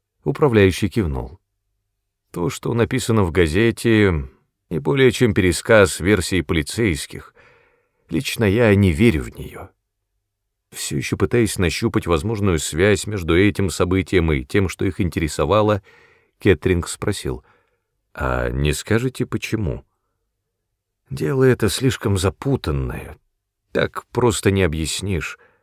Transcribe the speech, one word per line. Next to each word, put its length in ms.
Управляющий 640
кивнул. 500
«То, 200
что 240
написано 480
в 80
газете, 1000
не 80
более 340
чем 220
пересказ 680
версии 420
полицейских. 920
Лично 320
я 320
не 160
верю 320
в 120
нее». 340
Все 260
еще 200
пытаясь 400
нащупать 500
возможную 520
связь 480
между 300
этим 320
событием 640
и 120
тем, 260
что 160
их 140
интересовало, 800
Кеттринг 480
спросил: 560
«А 360
не 240
скажете, 520
почему?» 600
«Дело 360
это 240
слишком 480
запутанное. 1000
Так 360
просто 440
не 120
объяснишь. 760